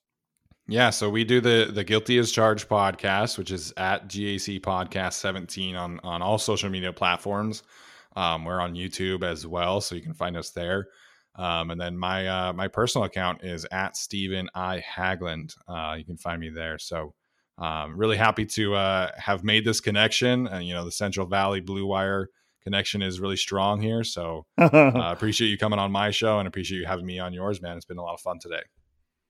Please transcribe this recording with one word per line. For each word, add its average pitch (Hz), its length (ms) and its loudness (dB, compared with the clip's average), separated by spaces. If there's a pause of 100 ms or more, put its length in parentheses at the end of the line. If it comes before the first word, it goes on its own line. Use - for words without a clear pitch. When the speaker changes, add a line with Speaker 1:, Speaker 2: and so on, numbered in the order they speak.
(720)
Speaker 1:
Yeah, 117 200 6
so 104 200 0
we 113 140 2
do 123 160 6
the, 113 320 6
the 104 100 -2
Guilty 110 360 2
as 117 120 4
Charged 110 380 4
podcast, 101 680 2
which 95 120 -6
is 80 260 -6
at 95 300 -2
G 101 300 -4
A - 20 -6
C 95 220 -6
Podcast 92 540 -2
seventeen 92 600 -6
on, 87 300 -8
on 87 180 -4
all 104 160 2
social 104 320 -2
media 92 220 -4
platforms. 101 720 -2 (500)
Um, 82 300 0
we're 90 160 -2
on 87 140 -2
YouTube 92 500 -4
as 80 200 -4
well, 87 360 0
so 90 160 -6
you 85 40 -8
can 80 140 -10
find 90 220 -4
us 82 140 -8
there. 92 360 -2 (480)
Um, 85 380 -2
and 87 80 -6
then 87 180 -6
my, 92 300 -2
uh, 92 240 -2
my 95 160 -2
personal 117 360 0
account 90 380 -2
is 87 300 -8
at 95 240 -4
Stephen 95 580 -4
I 92 260 -4
Hagland. 87 760 -4 (100)
Uh, 80 320 -6
you 78 60 -12
can 85 120 -12
find 85 240 -6
me 80 100 -10
there. 80 280 -8
So, 80 360 -8 (440)
um, 78 380 -6
really 107 200 2
happy 110 300 4
to, 101 280 0
uh, 95 420 2
have 98 260 0
made 107 220 4
this 110 160 2
connection. 117 680 2
And, 90 180 -6
you 87 100 -6
know, 87 100 -4
the 87 80 -8
Central 98 340 -2
Valley 98 340 2
Blue 98 260 -4
Wire 95 420 0 (340)
connection 98 400 0
is 92 160 -2
really 98 180 -2
strong 101 440 2
here. 113 240 0
So, 82 480 -6
Speaker 2:
<laughs> - 60 -4
Speaker 1:
uh, 156 360 10
appreciate 107 540 2
you 101 100 0
coming 107 220 2
on 98 100 0
my 101 220 0
show 110 260 2
and 98 80 0
appreciate 92 320 -6
you 87 80 -6
having 90 200 -4
me 90 120 -6
on 90 140 -6
yours, 92 280 -4
man. 87 160 -8
It's 82 100 -14
been 87 120 -12
a 87 40 -10
lot 85 120 -8
of - 60 -14
fun 87 180 -6
today. 85 240 -8 (680)